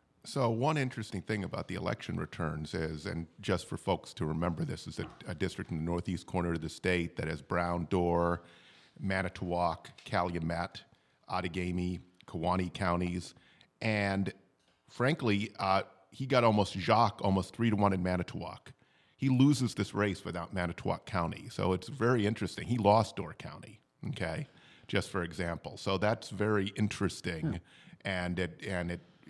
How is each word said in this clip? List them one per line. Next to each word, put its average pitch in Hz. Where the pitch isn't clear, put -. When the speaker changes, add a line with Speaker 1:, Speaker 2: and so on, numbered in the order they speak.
Speaker 1:
So 127
one 127
interesting 117
thing 104
about -
the 87
election 87
returns 78
is, 80
and 85
just 98
for 95
folks -
to 80
remember, 80
this -
is -
a, 92
a 90
district 87
in 85
the 78
northeast 85
corner 87
of 82
the 80
state 87
that 78
has 76
Brown, 87
Door, 85
Manitowoc, 87
Calumet, 87
Outagamie, 90
Kewaunee 87
counties. 90
And 98
frankly, 110
uh, 95
he -
got 127
almost 104
Jacques, 107
almost 95
three-to-one 104
in 90
Manitowoc. 87
He 135
loses 127
this -
race 101
without 85
Manitowoc 87
County. 87
So 92
it's 92
very 117
interesting. 101
He 123
lost 104
Door 80
County, 76
okay, 82
just 98
for 92
example. 85
So 98
that's 107
very 104
interesting. 101
Speaker 2:
Yeah. 87
Speaker 1:
And 90
it, 85
and 87
it, 85